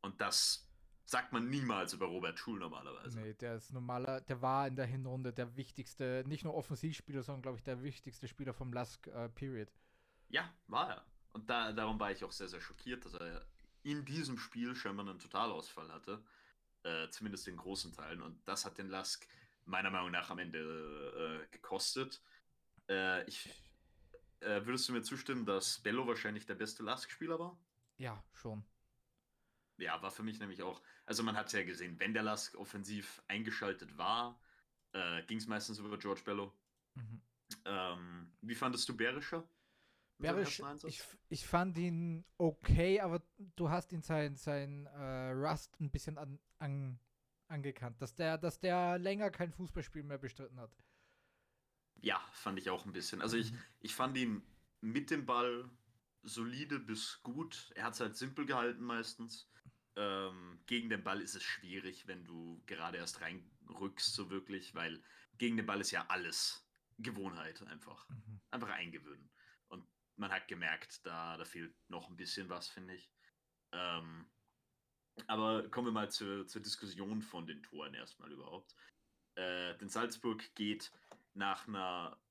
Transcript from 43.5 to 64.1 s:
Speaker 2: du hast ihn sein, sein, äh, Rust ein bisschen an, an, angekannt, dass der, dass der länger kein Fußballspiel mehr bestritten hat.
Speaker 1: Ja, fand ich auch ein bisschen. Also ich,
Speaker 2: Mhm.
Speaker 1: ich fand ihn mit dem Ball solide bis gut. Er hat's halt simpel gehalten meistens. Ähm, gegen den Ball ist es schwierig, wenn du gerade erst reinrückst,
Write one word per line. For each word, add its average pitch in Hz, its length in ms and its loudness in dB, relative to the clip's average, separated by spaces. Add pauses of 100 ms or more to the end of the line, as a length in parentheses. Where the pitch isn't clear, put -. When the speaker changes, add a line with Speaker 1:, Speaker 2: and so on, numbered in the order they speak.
Speaker 2:
du 165 160 4
hast 175 220 2
ihn 160 100 -2
sein, 147 320 2
sein, 143 520 -2
äh, 131 440 -2
Rust 143 480 2
ein 147 140 2
bisschen 139 260 0
an, 143 220 -6 (180)
an, 139 400 0 (480)
angekannt, 135 560 -2
dass 123 140 -6
der, 165 200 4
dass 160 220 0
der 180 400 6
länger 196 320 4
kein 175 220 -2
Fußballspiel 160 500 -4
mehr 143 160 -4
bestritten 127 400 -8
hat. 117 180 -12 (1200)
Speaker 1:
Ja, 95 200 2 (120)
fand 95 260 0
ich 92 120 0
auch 92 140 2
ein 101 80 -6
bisschen. 92 300 -2
Also 113 140 4
ich, 113 160 4
Speaker 2:
Mhm. 123 60 -6 (220)
Speaker 1:
ich - 140 -4
fand 131 220 2
ihn 113 260 2 (380)
mit 120 300 0
dem 147 160 2
Ball 123 420 4 (540)
solide 123 580 -2
bis 107 420 -4
gut. 151 540 -6
Er 104 80 -2
hat's 117 160 0
halt 110 160 0
simpel 135 300 -2
gehalten 123 380 2
meistens. 117 640 -4 (480)
Ähm, 95 720 -2
gegen 117 240 2
den 104 120 2
Ball 101 180 2
ist - 140 -4
es 95 80 -6
schwierig, 92 640 -4
wenn 90 180 -8
du 85 420 -8
gerade 85 320 -4
erst 85 220 -4
reinrückst, - 960 -2